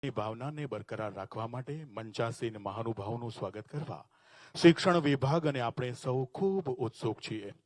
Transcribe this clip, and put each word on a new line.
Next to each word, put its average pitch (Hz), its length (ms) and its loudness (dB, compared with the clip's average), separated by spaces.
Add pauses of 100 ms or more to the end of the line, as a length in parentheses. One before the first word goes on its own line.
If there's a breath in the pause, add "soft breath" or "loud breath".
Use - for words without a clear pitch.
(100)
ભાવનાને 120 560 -4
બરકરાર 104 480 -6
રાખવા 104 320 -6
માટે 131 380 -8
મંચાસીન 113 720 -4
મહાનુભાવોનું 110 760 -4
સ્વાગત 104 360 -8
કરવા 147 400 -8 (480 loud breath)
શિક્ષણ 170 420 8
વિભાગ 143 480 4
અને 139 140 0
આપણે 123 320 -2
સૌ 131 320 -2
ખૂબ 190 460 -2
ઉત્સુક 113 500 -2 (100)
છીએ. 101 220 -6 (140)